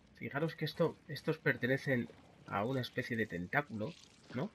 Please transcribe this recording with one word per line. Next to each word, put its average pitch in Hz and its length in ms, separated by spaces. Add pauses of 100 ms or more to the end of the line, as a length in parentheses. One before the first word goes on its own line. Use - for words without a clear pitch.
(160)
Fijaros 147 400
que 160 100
esto, 156 320 (100)
estos 151 300
pertenecen 127 720 (380)
a 98 180
una 131 160
especie 123 340
de 110 120
tentáculo, 110 680 (400)
¿no? 151 220